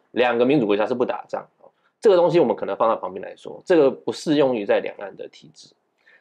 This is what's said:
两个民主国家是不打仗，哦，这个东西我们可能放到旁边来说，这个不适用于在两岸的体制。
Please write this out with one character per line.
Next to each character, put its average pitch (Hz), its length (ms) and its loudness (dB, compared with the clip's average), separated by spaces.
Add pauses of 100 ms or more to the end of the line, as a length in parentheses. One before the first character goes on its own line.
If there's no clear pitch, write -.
(100)
两 120 260 0
个 120 80 2
民 143 160 2
主 110 60 0
国 101 100 2
家 104 100 -2
是 113 60 -6
不 123 120 -2
打 - 220 -6
仗， - 160 -10 (180)
哦， - 80 -20 (320)
这 226 100 4
个 185 60 6
东 170 140 4
西 165 80 2
我 160 60 4
们 110 100 0
可 - 120 -6
能 95 100 -6
放 113 120 0
到 113 60 2
旁 92 180 -8
边 92 120 -12
来 90 100 -16
说， - 300 -20
这 185 120 2
个 139 140 6
不 113 220 -8
适 151 240 -4
用 135 180 2
于 104 120 -6
在 110 140 2
两 - 180 -10
岸 98 180 -14
的 - 120 -14
体 - 260 -20
制。 - 180 -20 (480)